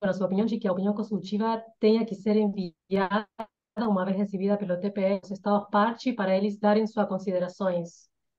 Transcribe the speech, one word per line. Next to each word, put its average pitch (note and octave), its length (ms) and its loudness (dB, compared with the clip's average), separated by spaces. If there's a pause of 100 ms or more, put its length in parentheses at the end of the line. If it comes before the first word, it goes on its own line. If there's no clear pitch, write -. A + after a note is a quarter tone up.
na F#3+ 120 0
sua F#3+ 140 -2
opinião, G3 200 2
de A3+ 120 -2
que G3+ 100 -2
a F#3 40 2
opinião G3 220 0
consultiva G#3+ 680 -2 (160)
tenha A3 260 4
que G3 100 -6
ser G#3 220 0
enviada G3 920 0 (520)
uma G#3 260 0
vez F#3+ 120 -2
recebida G3+ 400 0
pelo F3+ 220 -2
T G3+ 120 -4
P G3+ 100 -6
E F#3+ 140 2
aos F#3+ 160 -8
estados G3+ 400 0
parte A#3 420 2
para F#3+ 240 0
eles G3+ 220 0
darem G#3 280 4
suas G#3+ 220 0
considerações? F3+ 1040 -4 (280)